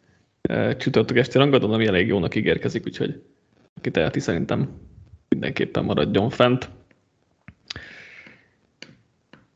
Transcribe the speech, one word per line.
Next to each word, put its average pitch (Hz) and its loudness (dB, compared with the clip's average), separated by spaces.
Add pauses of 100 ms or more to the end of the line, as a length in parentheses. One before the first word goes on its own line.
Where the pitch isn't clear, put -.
(400)
ö, 110 -2
csütörtök 127 0
esti 120 2
rangadón, 135 4
ami 110 2
elég 92 2
jónak 90 0
ígérkezik, 104 -2
úgyhogy - -6 (520)
aki - -8
teheti, 156 0
szerintem - -2 (480)
mindenképpen - -2
maradjon 98 0
fent. 127 2 (2750)